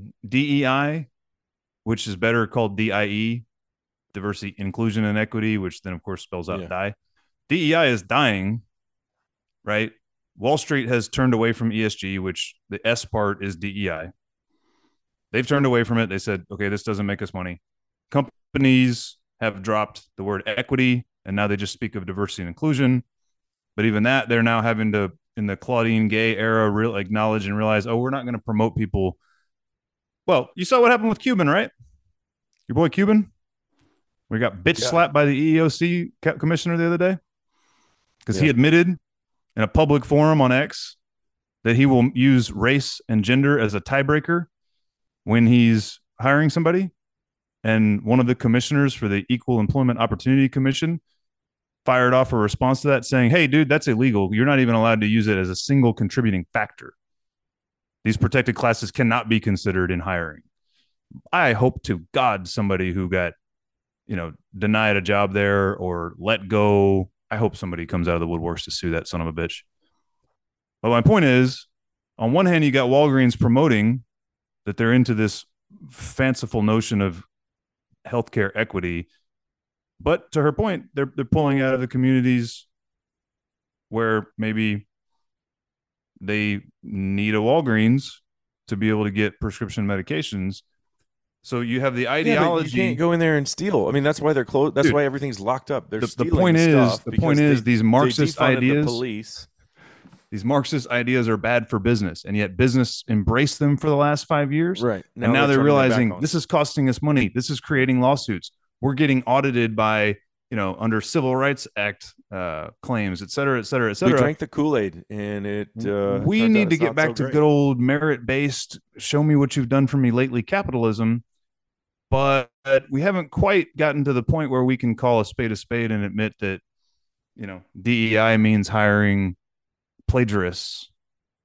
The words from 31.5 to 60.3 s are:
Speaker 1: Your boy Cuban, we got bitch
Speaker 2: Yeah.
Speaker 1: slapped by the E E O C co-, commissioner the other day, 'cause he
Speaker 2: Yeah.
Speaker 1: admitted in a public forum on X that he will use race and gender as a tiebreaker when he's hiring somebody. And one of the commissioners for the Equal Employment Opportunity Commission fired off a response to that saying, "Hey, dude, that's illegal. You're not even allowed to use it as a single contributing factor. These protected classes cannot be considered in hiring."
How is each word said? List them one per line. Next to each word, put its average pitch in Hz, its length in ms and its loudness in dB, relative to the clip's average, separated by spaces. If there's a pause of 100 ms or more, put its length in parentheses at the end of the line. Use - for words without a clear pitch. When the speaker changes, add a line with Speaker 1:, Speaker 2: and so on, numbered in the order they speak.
Speaker 1:
Your - 60 -6
boy 165 140 2
Cuban, 202 440 2 (960)
we 110 100 -2
got 101 260 -2
bitch 165 160 0
Speaker 2:
Yeah. 127 80 -2
Speaker 1:
slapped 165 240 2
by 147 120 4
the 143 80 2
E 156 240 2
E 160 40 4
O 160 80 4
C 175 440 -2 (100)
co-, 156 160 0
commissioner 170 380 -2
the 165 100 0
other 170 120 0
day, 185 200 0 (1080)
'cause 95 120 -2
he 147 80 4
Speaker 2:
Yeah. 147 40 4
Speaker 1:
admitted 160 380 4 (680)
in 113 60 0
a 107 60 0
public 147 360 2
forum 151 360 4
on 127 120 4
X - 440 -4 (680)
that 117 140 2
he 135 100 6
will 127 280 4
use 127 380 4
race 120 560 -2
and 110 160 0
gender 139 340 2
as 107 160 0
a 98 60 -2
tiebreaker 151 640 0 (800)
when 117 220 4
he's 117 540 4 (200)
hiring 143 300 2
somebody. 170 400 0 (720)
And 110 380 2
one 120 180 2
of 123 60 2
the 123 80 2
commissioners 127 600 0
for 110 140 -4
the 98 200 -2
Equal 123 320 -2
Employment 123 380 0
Opportunity 127 500 0
Commission 139 520 -2 (840)
fired 127 300 4
off 127 180 2
a 123 40 0
response 127 460 0
to 147 60 -2
that 131 160 0
saying, 123 260 2
"Hey, 165 160 4
dude, 143 220 2
that's - 200 0
illegal. 107 460 2
You're 120 120 2
not 143 140 2
even 117 140 2
allowed 113 280 2
to 104 40 0
use 107 200 2
it 104 100 2
as 92 140 -2
a 90 60 -6
single 131 360 2
contributing 104 600 -2
factor. - 400 -8 (1080)
These 110 140 0
protected 123 380 0
classes 117 360 -2
cannot 117 380 0
be 110 120 2
considered 92 500 -2
in 87 100 -4
hiring." 85 420 -6 (880)